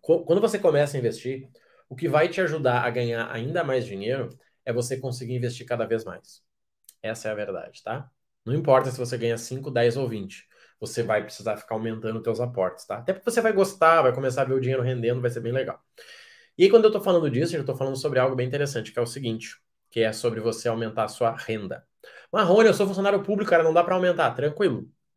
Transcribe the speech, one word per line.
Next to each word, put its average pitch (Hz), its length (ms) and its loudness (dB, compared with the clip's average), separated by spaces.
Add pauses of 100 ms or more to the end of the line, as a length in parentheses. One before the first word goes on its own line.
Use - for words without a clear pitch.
Qu-, 165 240 4
quando 180 160 4
você 220 180 0
começa 147 380 2
a 131 40 -2
investir, 127 480 -4 (400)
o 135 60 -16
que 131 140 -4
vai 151 200 4
te 170 120 -4
ajudar 143 440 0
a 120 60 0
ganhar 117 400 -2
ainda 147 320 -4
mais 131 240 -2
dinheiro 104 420 -6 (360)
é 120 80 -4
você 123 240 -2
conseguir 127 400 -8
investir 120 300 -6
cada 117 200 -2
vez 110 180 -2
mais. - 380 -16 (600)
Essa 113 260 -6
é 110 40 -4
a - 20 -4
verdade, 101 480 -10
tá? 127 280 -8 (340)
Não 117 100 -2
importa 135 360 4
se 123 80 -10
você 123 180 -4
ganha 117 220 -2
cinco, 135 320 -10
dez 120 260 2
ou 135 120 -2
vinte, 104 400 -10 (320)
você 117 220 -4
vai 110 200 0
precisar 104 340 -6
ficar - 180 -10
aumentando 110 480 -6
teus 113 180 -2
aportes, 117 460 -4
tá? 98 120 -8
Até 123 140 -4
porque 190 180 -4
você 233 100 2
vai 226 120 2
gostar, 165 500 4
vai 127 120 4
começar 135 280 -2
a - 20 2
ver 131 100 -2
o 131 60 0
dinheiro 127 220 -2
rendendo, 123 380 -2
vai 123 100 -2
ser 117 100 -8
bem 117 120 -6
legal. 131 300 -4 (760)
E 175 80 6
aí, 196 60 8
quando 220 140 8
eu 214 80 8
tô 202 80 -2
falando 170 300 2
disso, 165 260 0
eu 139 80 -4
tô 135 120 -4
falando 135 200 -4
sobre 135 220 0
algo 131 160 4
bem 123 120 -2
interessante, 139 460 -4
que - 60 -6
é 120 40 0
o 120 40 0
seguinte, 117 500 -8 (340)
que 113 100 -2
é 110 120 2
sobre 113 280 -2
você 113 280 -2
aumentar 110 360 -2
a 104 40 -8
sua 113 280 0
renda. 107 480 -8 (480)
"Marrone, 214 360 6
eu 196 60 6
sou 208 120 2
funcionário 196 360 0
público, 202 280 -2
cara, 165 120 6
não 160 100 4
dá 170 100 6
pra 180 120 0
aumentar." 175 380 2
Tranquilo, 151 560 -2 (280)